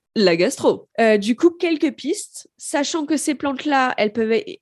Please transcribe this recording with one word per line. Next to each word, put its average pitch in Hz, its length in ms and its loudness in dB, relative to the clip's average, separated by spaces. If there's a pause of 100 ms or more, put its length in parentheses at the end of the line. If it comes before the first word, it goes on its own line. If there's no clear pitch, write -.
(160)
la 180 200 4
gastro. 220 540 0 (100)
Euh, 220 180 4
du 208 180 0
coup, 339 140 4
quelques 339 460 -2
pistes, - 520 -10 (100)
sachant 294 480 -4
que 302 120 0
ces 294 180 -2
plantes-là, 269 600 -2
elles 214 160 0
peuvent 226 180 -2
e-, - 300 -4